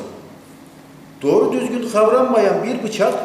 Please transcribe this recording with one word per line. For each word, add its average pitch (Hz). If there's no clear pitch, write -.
Doğru 151
düzgün 247
kavranmayan 220
bir 240
bıçak 214